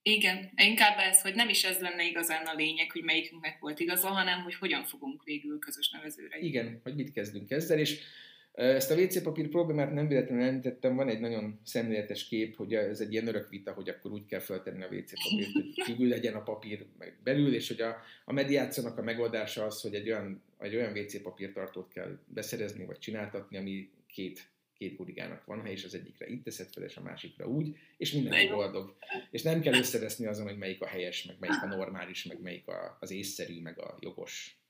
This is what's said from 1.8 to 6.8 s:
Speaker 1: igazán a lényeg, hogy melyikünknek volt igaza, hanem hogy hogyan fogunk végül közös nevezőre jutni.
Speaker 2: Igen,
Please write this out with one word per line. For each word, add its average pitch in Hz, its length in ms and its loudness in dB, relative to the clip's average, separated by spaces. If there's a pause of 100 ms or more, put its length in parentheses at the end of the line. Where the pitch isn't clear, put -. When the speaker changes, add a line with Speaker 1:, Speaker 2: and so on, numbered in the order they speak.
Speaker 1:
igazán 165 400 0
a 160 80 -2
lényeg, 156 380 2
hogy 165 120 -4
melyikünknek 160 560 0
volt 151 200 -6
igaza, 180 280 2
hanem 185 340 2
hogy 175 140 -6
hogyan 151 280 0
fogunk 135 400 -8
végül 147 360 -4
közös 147 300 -2
nevezőre 151 460 -10
jutni. 165 120 -4
Speaker 2:
Igen, 117 360 -2